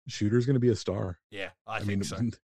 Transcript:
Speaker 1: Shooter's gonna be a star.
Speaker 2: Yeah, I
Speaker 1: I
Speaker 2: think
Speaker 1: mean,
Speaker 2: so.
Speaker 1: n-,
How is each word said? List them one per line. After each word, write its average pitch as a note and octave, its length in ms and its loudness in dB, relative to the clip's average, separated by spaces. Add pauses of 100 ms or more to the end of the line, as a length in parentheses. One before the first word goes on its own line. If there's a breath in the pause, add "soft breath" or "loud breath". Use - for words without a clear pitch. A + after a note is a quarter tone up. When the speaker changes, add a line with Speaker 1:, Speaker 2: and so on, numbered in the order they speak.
Speaker 1:
Shooter's A#2 400 2
gonna C3+ 140 4
be A#2+ 100 6
a G#2 60 4
star. F#2+ 420 -4 (140)
Speaker 2:
Yeah, G2 180 -10 (160)
I A2 100 -6
Speaker 1:
I - 20 -4
Speaker 2:
think G#2 100 -2
Speaker 1:
mean, G2 160 0
Speaker 2:
so. G2 120 -6
Speaker 1:
n-, A2+ 160 -2 (120)